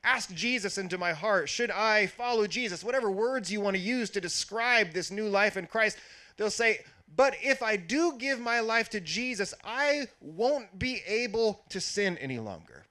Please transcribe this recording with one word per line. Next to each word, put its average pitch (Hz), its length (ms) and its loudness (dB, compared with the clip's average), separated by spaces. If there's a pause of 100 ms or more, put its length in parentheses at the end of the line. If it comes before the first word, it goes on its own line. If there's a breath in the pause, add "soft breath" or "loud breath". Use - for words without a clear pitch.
ask 233 300 0
Jesus 208 440 -2
into 185 200 -4
my 175 160 0
heart? 175 360 0
Should 233 220 -2
I 214 360 4
follow 240 380 0
Jesus?" 208 380 -4
Whatever 240 260 0
words 220 420 0
you 208 100 -2
want 196 140 2
to 190 60 0
use 226 300 0
to 196 100 -4
describe 220 720 0
this 170 200 -4
new 208 180 -2
life 196 260 4
in 185 100 -4
Christ, 220 320 0 (380 loud breath)
they'll 208 160 0
say, 220 320 2 (320 loud breath)
"But 269 280 6
if 269 180 2
I 220 140 2
do 254 420 0
give 262 220 -2
my 233 200 0
life 226 300 0
to 208 100 -4
Jesus, 196 540 -4 (100)
I 285 440 0 (120)
won't 208 600 -2
be 247 260 -2
able 220 640 0
to 196 100 -6
sin 196 380 0
any 127 220 -4
longer. 82 520 -12